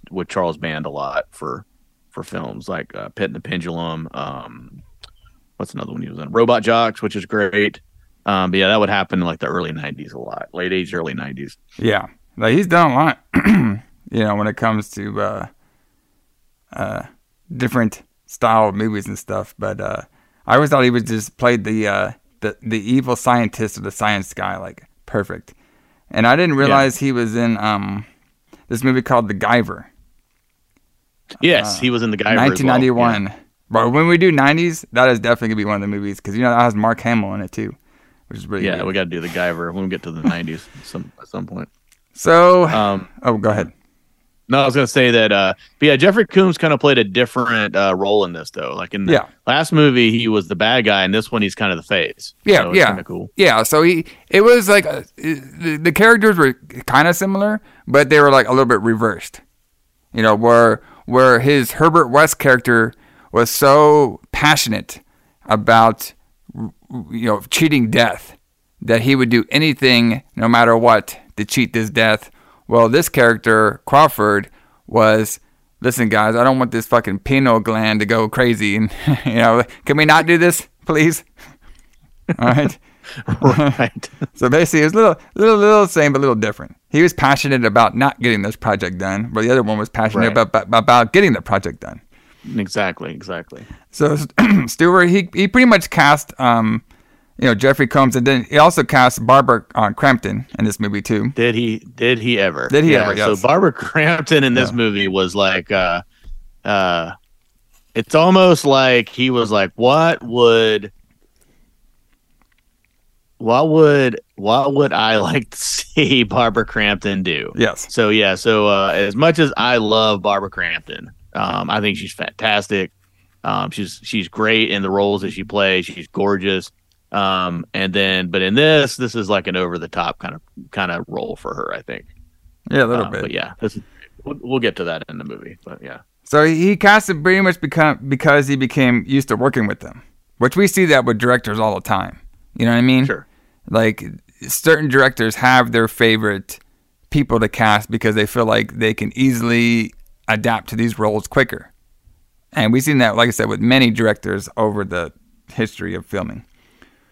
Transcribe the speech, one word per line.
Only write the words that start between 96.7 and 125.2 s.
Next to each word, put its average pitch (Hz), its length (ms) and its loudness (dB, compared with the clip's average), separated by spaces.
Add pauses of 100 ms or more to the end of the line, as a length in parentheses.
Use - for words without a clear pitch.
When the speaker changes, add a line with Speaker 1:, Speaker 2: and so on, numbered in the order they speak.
Speaker 2:
you - 80 0
know, 120 80 4
Jeffrey 135 340 2
Combs, 131 260 2
and 123 120 0
then 131 180 2
he 147 140 0
also 160 260 6
cast 127 420 2
Barbara, 123 380 4 (100)
uh, 107 200 0
Crampton 117 520 -2 (120)
in 107 80 0
this 104 120 -4
movie 101 240 -6
too. 110 280 -2
Speaker 1:
Did 120 240 0
he? 113 240 -2 (180)
Did 123 240 0
he 117 180 -2
ever? 76 300 -2
Speaker 2:
Did 143 160 4
he 165 80 4
Speaker 1:
Yeah, 123 120 4
Speaker 2:
ever? 98 120 -2
Speaker 1:
so 104 140 0
Speaker 2:
Yes. 101 120 -2
Speaker 1:
Barbara 160 300 2
Crampton 156 720 0
in 131 100 2
this 123 160 0
Speaker 2:
Yeah. 117 60 -6
Speaker 1:
movie 101 320 0
was 92 260 -2
like, 95 380 -2
uh, 90 300 -2 (600)
uh, 90 480 -2 (800)
it's 113 200 -6
almost 180 520 6
like 131 420 2
he 127 220 -2
was 117 200 -2
like, 98 260 0
"What 151 460 2
would, 113 680 2 (2500)
what 123 300 0
would, 147 520 4 (160)
what 131 380 0
would 139 180 2
I 110 240 0
<laughs> - 20 2
like 95 320 -4
to - 60 -20
see - 680 -2
Barbara 113 420 -2
Crampton 101 560 -4
do?" 76 340 -6
Speaker 2:
Yes. - 360 -2
Speaker 1:
So 113 180 0
yeah, 104 240 2
so, 107 340 0
uh, 98 260 0
as 101 220 -2
much 156 220 2
as 147 180 2
I 123 220 0
love 107 440 0
Barbara 98 280 -2
Crampton, - 600 -10 (240)
um, 98 360 -6
I 104 100 -2
think 104 160 -2
she's - 160 -12
fantastic. 104 800 -4 (520)
Um, 98 260 -4
she's, - 320 -12
she's 101 260 -6
great 110 420 0
in 98 120 -4
the 95 80 -4
roles 101 320 0